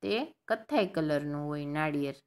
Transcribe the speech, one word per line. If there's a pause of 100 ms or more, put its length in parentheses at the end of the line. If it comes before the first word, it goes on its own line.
તે (120)
કથ્થાઈ
કલરનું
હોય,
નાળિયેર. (120)